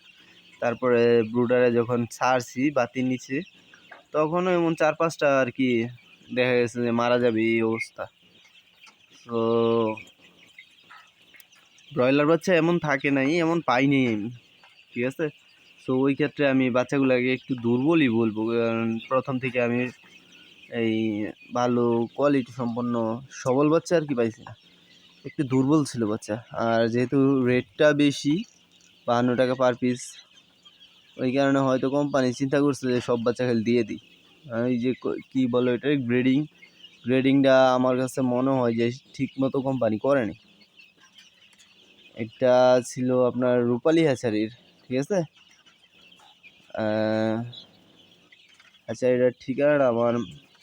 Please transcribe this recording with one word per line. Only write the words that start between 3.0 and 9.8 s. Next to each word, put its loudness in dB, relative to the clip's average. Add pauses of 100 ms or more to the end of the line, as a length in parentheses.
নিচে, -6 (720)
তখনও 0
এমন 2
চার 0
পাঁচটা 0
আর 0
কি 0 (500)
দেখা 2
গেছে 0
যে 0
মারা 2
যাবে, 2
এই 2
অবস্থা। -4 (1160)
তো -4 (2500)